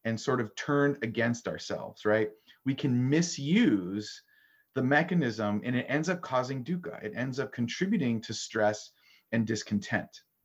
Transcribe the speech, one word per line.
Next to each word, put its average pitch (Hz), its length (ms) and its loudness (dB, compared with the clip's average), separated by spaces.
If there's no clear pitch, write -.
and 113 160 -2
sort 127 200 0
of 110 140 -6
turned 143 480 2
against 117 460 0
ourselves, - 560 -8
right? 107 260 4
We 135 100 0
can 127 340 2
misuse 139 1120 2
the 127 60 2
mechanism, 127 840 2
and 123 100 -2
it 123 140 0
ends 156 200 0
up 175 120 -2
causing 127 420 -2
dukkha. 175 400 -6
It 104 140 -8
ends 127 240 -4
up 127 100 -6
contributing 123 680 0
to 117 120 -10
stress 107 600 -2
and 117 120 2
discontent. - 800 -2